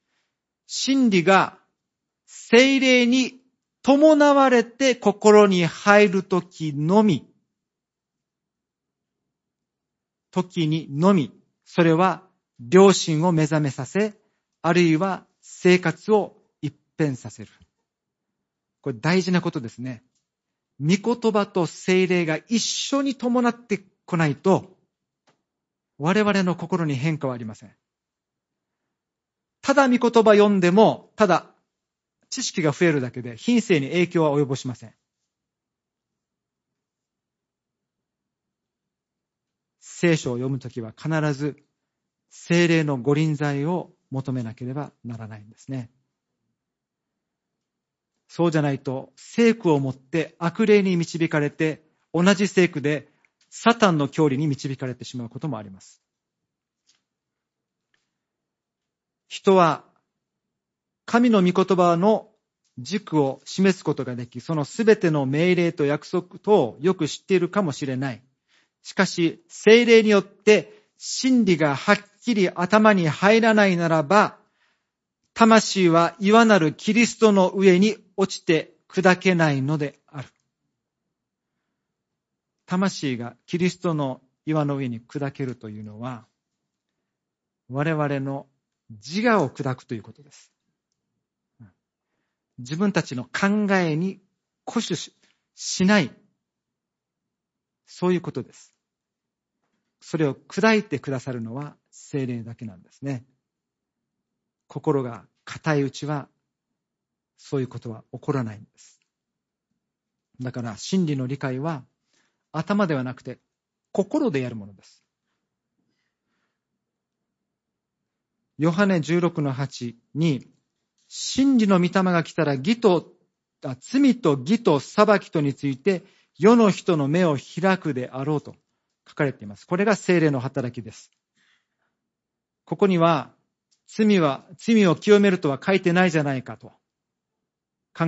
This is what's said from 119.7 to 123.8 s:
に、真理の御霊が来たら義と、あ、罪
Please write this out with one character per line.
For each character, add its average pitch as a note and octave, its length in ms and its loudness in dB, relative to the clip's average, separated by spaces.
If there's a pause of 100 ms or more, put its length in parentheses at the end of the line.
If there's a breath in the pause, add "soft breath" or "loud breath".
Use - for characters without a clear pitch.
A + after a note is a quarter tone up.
に、 D3 400 -4 (640)
真 C4+ 440 0
理 G#3+ 80 2
の F#3+ 120 4
御 F3 60 2
霊 F#3+ 260 -2
が E3+ 120 0
来 - 100 -12
た E3 100 -2
ら C#3+ 120 -2
義 F#3 260 -4
と、 F3+ 320 0 (500)
あ、 C3+ 160 -12
罪 C4 400 0